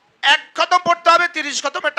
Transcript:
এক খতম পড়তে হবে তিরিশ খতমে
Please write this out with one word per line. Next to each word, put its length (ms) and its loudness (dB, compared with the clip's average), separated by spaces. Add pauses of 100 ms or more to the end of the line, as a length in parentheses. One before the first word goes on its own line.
(220)
এক 200 0 (160)
খতম 300 2
পড়তে 260 0
হবে 120 2 (100)
তিরিশ 280 -8
খতমে 340 -6